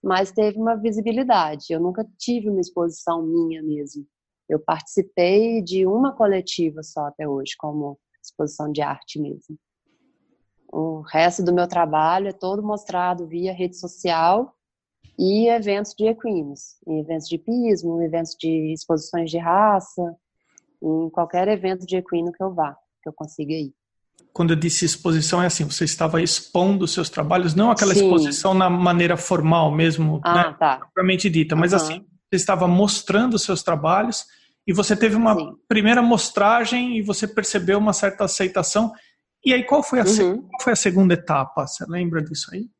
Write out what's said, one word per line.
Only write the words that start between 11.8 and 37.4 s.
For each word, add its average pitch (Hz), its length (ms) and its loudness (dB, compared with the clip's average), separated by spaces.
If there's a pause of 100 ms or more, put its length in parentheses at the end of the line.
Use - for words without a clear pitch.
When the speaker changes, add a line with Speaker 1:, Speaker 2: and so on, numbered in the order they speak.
Speaker 1:
é 190 40 -8
todo 190 300 -6
mostrado 180 640 -4
via 175 260 -6
rede 180 260 -6
social 175 760 0 (640)
e 208 300 2
eventos 208 480 0
de 208 100 0
equinos, 190 680 -4 (100)
em 156 140 -4
eventos 156 280 -8
de 170 80 -6
hipismo, 170 680 0
eventos 165 360 -4
de 160 340 -2
exposições 160 580 -4
de 165 80 -4
raça, 180 800 0 (680)
em 160 280 -2
qualquer 170 380 -2
evento 185 380 -2
de 185 100 -4
equino 175 360 -4
que 180 100 -8
eu 190 120 -4
vá, 151 200 -2 (280)
que 156 60 -10
eu 151 40 -12
consiga 151 400 -10
ir. 151 200 -6 (600)
Speaker 2:
Quando 170 220 0
eu - 20 0
disse 165 300 -2
exposição, 160 560 0
é 180 40 2
assim, 175 180 -2
você 151 200 -4
estava 165 380 0
expondo 180 640 0
os 156 80 -4
seus 165 160 -4
trabalhos, 165 440 0
não 214 160 4
aquela 208 240 4
Speaker 1:
Sim. 202 60 6
Speaker 2:
exposição 175 540 4
na 185 160 4
maneira 175 460 4
formal 160 540 2
mesmo, 156 540 2
Speaker 1:
Ah, 170 100 2
Speaker 2:
né, 170 240 2
Speaker 1:
tá. 139 200 2
Speaker 2:
propriamente 185 500 0
dita, 160 260 2
mas 175 200 2
Speaker 1:
Aham. 175 80 4
Speaker 2:
assim, 156 180 -8 (300)
você 196 60 0
estava 180 300 0
mostrando 202 680 2
os - 80 0
seus 185 200 -4
trabalhos 175 640 0 (420)
e 202 60 0
você 202 240 2
teve 214 200 2
uma 226 200 4
Speaker 1:
Sim. 156 160 -6 (160)
Speaker 2:
primeira 220 320 4
mostragem 233 960 2
e 214 60 -2
você 208 260 -4
percebeu 196 500 0